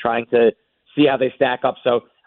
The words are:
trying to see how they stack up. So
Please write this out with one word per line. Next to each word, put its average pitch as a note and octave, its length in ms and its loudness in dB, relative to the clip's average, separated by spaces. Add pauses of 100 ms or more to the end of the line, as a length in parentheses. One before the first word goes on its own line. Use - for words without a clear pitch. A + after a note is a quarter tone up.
trying A#2 300 -4
to A#2 200 2 (460)
see D3 100 4
how C3+ 120 0
they B2+ 180 -2
stack B2+ 260 -2
up. C3+ 220 -4
So A#2+ 160 0 (260)